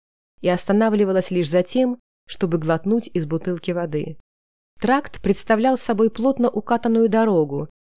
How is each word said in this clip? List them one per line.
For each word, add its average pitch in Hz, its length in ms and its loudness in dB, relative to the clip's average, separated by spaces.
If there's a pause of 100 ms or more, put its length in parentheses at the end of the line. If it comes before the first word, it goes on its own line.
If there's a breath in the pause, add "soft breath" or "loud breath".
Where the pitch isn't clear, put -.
(400)
и 165 80 -2
останавливалась 196 840 2
лишь 175 200 0
за 180 120 2
тем, 247 360 -2 (280)
чтобы 170 320 -2
глотнуть 165 540 0
из 160 140 -2
бутылки 165 440 -4
воды. 160 460 -4 (640)
Тракт 262 420 0
представлял 226 560 2
собой 220 320 0
плотно 240 400 0
укатанную 226 580 0
дорогу, 165 600 0 (280)